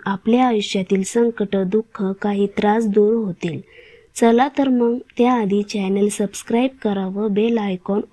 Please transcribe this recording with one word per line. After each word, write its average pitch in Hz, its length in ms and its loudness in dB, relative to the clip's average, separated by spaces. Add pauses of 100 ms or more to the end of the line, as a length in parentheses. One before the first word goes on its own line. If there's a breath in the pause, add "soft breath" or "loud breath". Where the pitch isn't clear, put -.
आपल्या 226 400 2
आयुष्यातील 202 560 0
संकट, 226 540 0
दुःख, 196 480 -2 (180)
काही 202 240 0
त्रास 208 420 0
दूर 208 260 4
होतील. 175 460 -4 (540 loud breath)
चला 240 340 4 (100)
तर 269 100 2
मग 240 300 2 (200)
त्याआधी 226 440 2
चॅनेल 202 480 -2
सबस्क्राईब 233 600 -2 (120)
करा 196 240 -2
व 202 220 -4
बेल 220 300 0
आयकॉन 202 420 -4 (120)